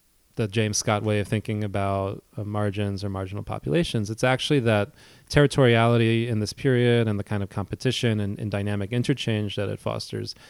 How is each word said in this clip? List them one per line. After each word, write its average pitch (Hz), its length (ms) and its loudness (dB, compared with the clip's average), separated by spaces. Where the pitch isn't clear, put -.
the 113 120 -2
James 107 300 0
Scott 104 260 0
way 107 180 2
of 98 60 -4
thinking 107 360 -2
about, 98 600 -2
uh, 107 60 -6
margins 101 600 -2
or 101 60 -4
marginal 95 340 -6
populations. 113 640 -2
It's 110 140 -4
actually 131 380 2
that 107 280 2
territoriality 117 960 4
in 113 120 0
this 104 140 -4
period 120 540 2
and 104 120 0
the 98 40 -4
kind 104 180 -4
of 95 80 -6
competition 110 680 -2
and, 101 180 -4
and 110 140 -4
dynamic 101 400 -2
interchange 117 640 -2
that 101 140 -4
it 104 100 -6
fosters 110 560 -6